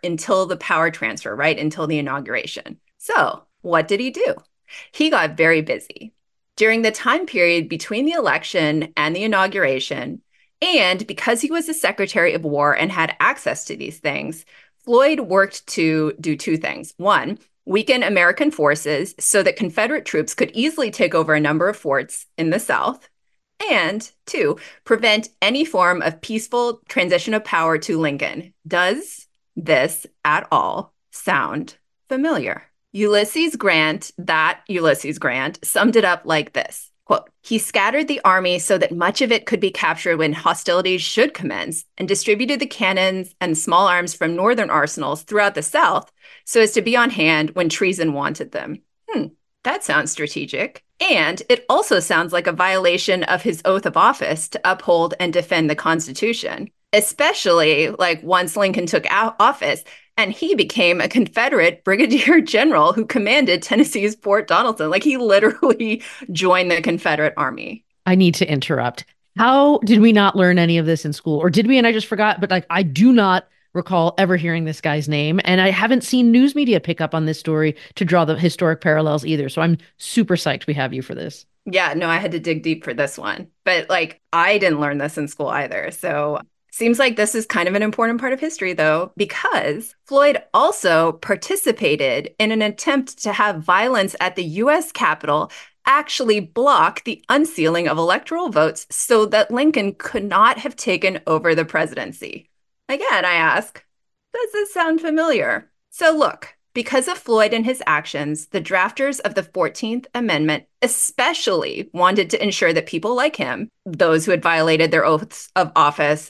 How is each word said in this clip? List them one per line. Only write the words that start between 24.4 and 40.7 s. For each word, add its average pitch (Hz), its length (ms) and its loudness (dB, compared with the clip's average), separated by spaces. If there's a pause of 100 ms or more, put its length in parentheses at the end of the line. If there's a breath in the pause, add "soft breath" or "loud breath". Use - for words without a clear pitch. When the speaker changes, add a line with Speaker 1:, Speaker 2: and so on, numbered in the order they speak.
Speaker 1:
prevent 220 460 0 (120)
any 254 240 0
form 180 360 2
of 165 200 -4
peaceful 233 640 -4
transition 180 460 -2
of 214 100 -2
power 160 360 0
to 160 200 -4
Lincoln. 143 540 -4 (140)
Does 180 600 -2 (280)
this 156 500 0 (180)
at 151 280 0
all - 420 -2 (180)
sound 135 640 -4 (320)
familiar? 262 540 -4 (280)
Ulysses 208 640 0
Grant, 156 640 0
that 165 500 0
Ulysses 165 520 0
Grant, 131 460 -4
summed 214 300 2
it 214 100 6
up 180 200 0
like 156 280 -2
this, - 380 -8 (140)
quote, - 240 -2 (120)
"He 226 160 -4
scattered 233 500 0
the 285 160 -4
army 185 360 2
so 185 180 0
that 170 140 0
much 175 300 -2
of 240 100 0
it 226 140 0
could 214 140 -2
be 190 120 0
captured 165 460 -2
when 156 160 0
hostilities 180 680 -2